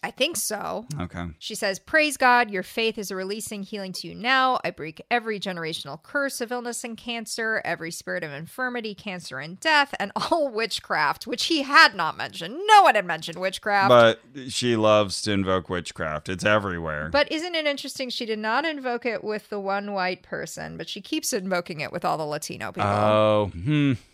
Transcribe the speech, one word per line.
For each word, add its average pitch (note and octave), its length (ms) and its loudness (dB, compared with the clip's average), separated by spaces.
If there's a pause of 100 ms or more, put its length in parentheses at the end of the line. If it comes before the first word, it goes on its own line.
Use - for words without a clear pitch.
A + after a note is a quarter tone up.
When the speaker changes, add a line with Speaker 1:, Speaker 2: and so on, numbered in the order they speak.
Speaker 1:
I A#3+ 80 -6
think D#4 260 0
so. G3 480 -4 (160)
Speaker 2:
Okay. F2 280 -6 (100)
Speaker 1:
She - 160 -10
says, G3 240 -2
"Praise D4+ 400 2
God, A#3+ 320 4
your F#3 120 -4
faith A3+ 360 -2
is G3 120 -8
releasing G3+ 520 -8
healing F#3+ 320 -10
to - 120 -10
you E3+ 80 -12
now. B3+ 480 2
I E3+ 80 -2
break D#3 300 -12 (100)
every A3+ 300 -2
generational E3 640 -8
curse C#4 400 -2
of A#3 100 -6
illness A#3+ 320 -6
and A#3 100 -8
cancer, A3 720 -4
every E3 260 -4
spirit F3+ 320 -6
of D#3 80 -6
infirmity, A3 640 -6
cancer, F3+ 440 -10
and D#3+ 220 -10
death, D4 380 4
and G3 180 -6
<laughs> - 140 -2
all D#4 200 2
witchcraft," F#3+ 760 -2
which A3 200 -4
he D#4+ 160 2
had C#4+ 320 6
not E3+ 240 -2
mentioned. F3+ 480 -8
No G#4 160 10
one C#4 140 6
had G3 100 0
mentioned E3+ 340 -6
witchcraft. G3 480 2
Speaker 2:
But A#2 320 10 (320)
she A#2+ 240 2
loves G#2+ 460 4
to G#2+ 100 0
invoke F#2+ 380 2
witchcraft. D#2+ 580 -6
It's F#2 160 -4
everywhere. E2+ 680 0
Speaker 1:
But C#4+ 220 0
isn't E4+ 220 -6
it D#4+ 120 -2
interesting? C4+ 440 -6
She A#3+ 160 -6
did G#3+ 140 -6
not A3+ 260 -2
invoke B3+ 400 -4
it A3 180 -4
with G#3 240 -6
the G#3 100 -6
one G3+ 360 -4
white F#3 280 -2
person, D#3 540 -10
but E3 100 -10
she - 140 -10
keeps - 320 -4
invoking F#3 480 -4
it C3 120 -6
with C3 120 -8
all D#3 140 0
the D#3+ 80 -2
Latino C#3+ 460 -8
people. G#2 180 -2
Speaker 2:
Oh, G#2+ 640 4
hmm. C#3 400 2 (180)